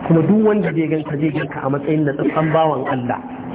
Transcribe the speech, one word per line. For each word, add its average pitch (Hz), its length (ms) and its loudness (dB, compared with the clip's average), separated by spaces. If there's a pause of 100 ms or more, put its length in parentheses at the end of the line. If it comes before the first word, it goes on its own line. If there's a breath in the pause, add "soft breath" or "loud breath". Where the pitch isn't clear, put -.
Kuma 165 160 4
duk 214 220 4
wanda 208 280 2
zai 156 160 0
ganka 151 280 -4
zai 156 160 0
ganka 147 320 -6
a 135 60 0
matsayin 147 340 0
na 139 80 0
tsatsan 156 400 0
bawan 151 360 2
Allah. 120 280 -2 (380)